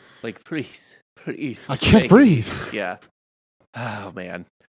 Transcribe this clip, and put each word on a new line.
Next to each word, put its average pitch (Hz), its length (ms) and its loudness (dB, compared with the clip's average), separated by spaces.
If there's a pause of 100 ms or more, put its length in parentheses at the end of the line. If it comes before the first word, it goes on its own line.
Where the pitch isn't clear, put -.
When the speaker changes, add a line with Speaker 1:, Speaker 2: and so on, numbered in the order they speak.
(240)
Speaker 1:
Like, 113 200 -12
"Please, - 540 -12 (180)
please, - 540 -12
Speaker 2:
I 135 80 -4
Speaker 1:
just - 60 -8
Speaker 2:
can't - 100 2
Speaker 1:
make 208 120 8
it." - 40 0
Speaker 2:
breathe. 190 400 6 (240)
Speaker 1:
Yeah. 95 240 -6 (800)
Oh, 104 400 -12
man. 90 300 -14 (300)